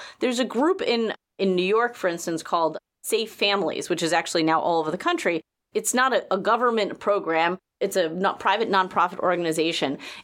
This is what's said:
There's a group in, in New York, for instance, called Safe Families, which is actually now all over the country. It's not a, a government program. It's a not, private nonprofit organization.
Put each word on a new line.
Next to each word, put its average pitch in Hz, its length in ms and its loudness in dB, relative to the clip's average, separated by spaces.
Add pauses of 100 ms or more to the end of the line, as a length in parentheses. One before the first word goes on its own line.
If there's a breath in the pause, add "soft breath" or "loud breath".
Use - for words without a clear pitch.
(200 loud breath)
There's 240 200 0
a 247 60 2
group 320 360 0
in, 233 320 0 (240)
in 190 180 2
New 180 100 2
York, 233 300 2
for 185 140 -2
instance, 170 340 -4
called 165 340 0 (260)
Safe 220 280 -2
Families, 202 580 0
which 170 140 -2
is 165 100 0
actually 170 300 0
now 160 160 4
all 165 220 2
over 156 100 -2
the 180 60 -4
country. 196 440 -2 (320)
It's 214 200 -2
not 254 200 2
a, - 200 0
a 190 40 2
government 220 640 0
program. 170 580 0 (220)
It's 190 160 -2
a 170 140 2
not, 185 320 -2
private 214 280 2
nonprofit 185 500 2
organization. 165 800 0 (240 loud breath)